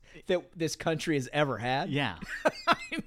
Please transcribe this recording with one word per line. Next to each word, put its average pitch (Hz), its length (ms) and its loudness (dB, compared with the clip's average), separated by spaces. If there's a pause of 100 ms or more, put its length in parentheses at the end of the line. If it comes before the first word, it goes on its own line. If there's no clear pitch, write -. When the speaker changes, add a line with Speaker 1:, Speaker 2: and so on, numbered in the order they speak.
Speaker 1:
<laughs> - 220 -12
that 180 160 4 (120)
this 165 200 -2
country 160 400 0
has 135 180 0
ever 143 240 2
had. 131 320 0
Speaker 2:
Yeah. 135 260 0 (280)
Speaker 1:
<laughs> - 240 0
I 339 80 4 (320)